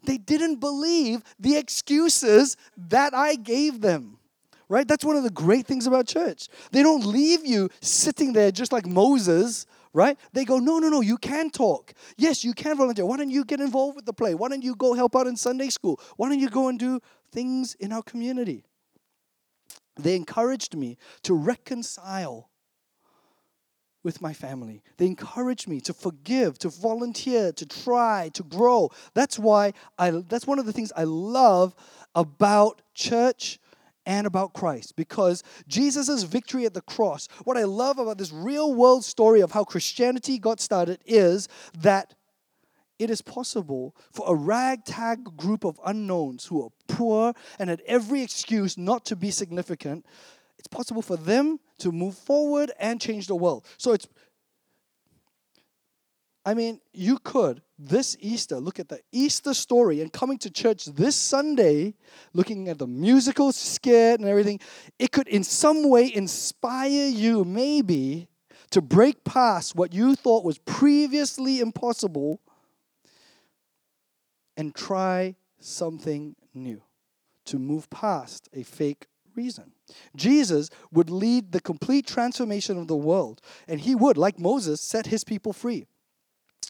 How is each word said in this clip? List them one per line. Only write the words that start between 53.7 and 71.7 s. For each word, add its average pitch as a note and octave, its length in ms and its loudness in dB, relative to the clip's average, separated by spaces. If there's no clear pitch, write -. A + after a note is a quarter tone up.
So B3 140 0
it's, G3+ 140 -2
I G3+ 80 -2
mean, A3+ 280 -4
you G3+ 260 0
could, D#3 440 -2
this D#3 420 -2
Easter, G3+ 360 -6
look D3 220 -10
at F3 120 -12
the D3 100 -14
Easter C4+ 440 -2
story A3 480 2
and D#3+ 100 -10
coming C4 260 -4
to G3+ 120 -12
church G#3+ 340 -2
this D#3 320 0
Sunday, G#3+ 800 2
looking F#3+ 340 -2
at D#3+ 100 -8
the C#3+ 80 -8
musical B3 640 4
skit A#3 680 4
and G3+ 80 -2
everything, G3+ 320 2
it - 140 -2
could C4+ 160 0
in G3+ 140 0
some D4+ 460 2
way B3 260 6
inspire C4 920 -4
you A3+ 380 2
maybe F3+ 840 -2
to F#3 120 4
break G3+ 420 4
past A3+ 500 0
what F3 200 -2
you B3 200 4
thought A3+ 300 2
was E3 140 -2
previously C#4 1040 0
impossible G#3 800 -4